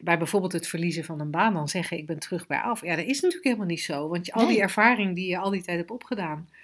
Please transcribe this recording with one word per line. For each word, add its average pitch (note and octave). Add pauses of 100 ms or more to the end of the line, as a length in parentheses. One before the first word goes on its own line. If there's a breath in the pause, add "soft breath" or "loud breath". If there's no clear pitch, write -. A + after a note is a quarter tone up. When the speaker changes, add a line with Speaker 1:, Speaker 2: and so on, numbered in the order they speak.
Speaker 1:
bij E3+
bijvoorbeeld F3+
het E3
verliezen E3
van D#3
een D3+
baan, G3
dan D3+
zeggen, E3+
"Ik D#3
ben D#3+
terug F3
bij -
af." -
Ja, D#3+
dat E3
is C4+
natuurlijk F4+
helemaal G#3+
niet E3+
zo, D3+
want F3
je, -
al A3+
die -
Speaker 2:
Nee. A3
Speaker 1:
ervaring G3+
die F#3
je F3+
al G3
die F#3+
tijd F3
hebt E3+
opgedaan, F3 (160 loud breath)